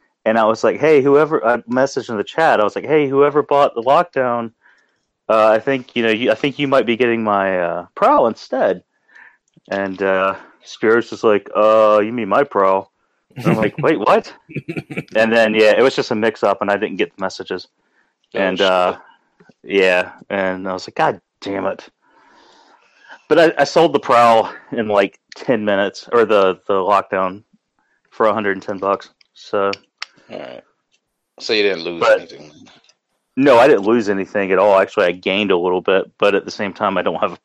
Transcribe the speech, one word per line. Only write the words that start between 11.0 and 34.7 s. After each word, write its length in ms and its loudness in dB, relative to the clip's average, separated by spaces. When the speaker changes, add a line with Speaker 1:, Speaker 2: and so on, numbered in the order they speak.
Speaker 1:
just 160 -4
like, 280 2
"Uh, 500 4
you 100 -6
mean 160 -6
my 160 0
Prowl?" 480 -2
And 120 -8
I'm 100 0
like, 200 -4
Speaker 2:
<laughs> 20 -8
Speaker 1:
"Wait, 200 0
what?" 340 0
And 180 2
then, 200 2
yeah, 240 4
it 40 4
was 140 2
just 160 -4
a 40 -4
mix-up, 460 -2
and 100 -2
I 60 0
didn't 180 -8
get 180 -4
the 80 -20
messages. 460 -10
Speaker 3:
Oh, 60 -6
Speaker 1:
And, 200 -2
Speaker 3:
shit. 80 2
Speaker 1:
uh, 300 0
yeah, 520 0
and 400 -4
I 20 -6
was 160 -10
like, 80 -18
"God 240 -2
damn 240 -6
it." 240 -10
But 120 2
I, 220 4
I 40 2
sold 260 2
the 80 0
Prowl 540 4
in, 160 -6
like, 320 0
ten 300 -4
minutes, 480 -2
or 100 4
the, 420 2
the 100 -2
Lockdown, 680 -2
for 180 0
a 60 2
hundred 200 -4
and 100 -12
ten 140 -10
bucks. 320 -4
So. 360 -4
Speaker 3:
All 80 -14
right. 240 -18
So 120 -8
you 120 0
didn't 200 -2
lose 160 -10
Speaker 1:
But 200 2
Speaker 3:
anything. 340 -20
Speaker 1:
No, 240 4
I 80 8
didn't 160 4
lose 240 0
anything 440 -4
at 60 2
all. 220 4